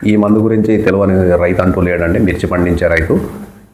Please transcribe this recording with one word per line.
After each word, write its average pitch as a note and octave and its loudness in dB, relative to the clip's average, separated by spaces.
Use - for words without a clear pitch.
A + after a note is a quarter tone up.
ఈ G#2+ 2
మందు G#2 2
గురించి A2 0
తెలియని F#2+ 2
రైతు F2 0
అంటూ F#2 0
లేడండి, F2 0
మిర్చి F2+ -2
పండించే F2 0
రైతు. E2+ 0